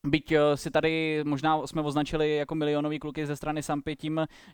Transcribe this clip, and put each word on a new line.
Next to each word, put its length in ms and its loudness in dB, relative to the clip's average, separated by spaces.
byť, 240 0
eh, 260 6
si 140 -8
tady 520 2
možná 440 0
jsme 140 -2
označili 540 0
jako 200 -2
milionový 440 0
kluky 260 -6
ze 100 -4
strany 280 -6
Sampy 320 -4
tím, 300 -2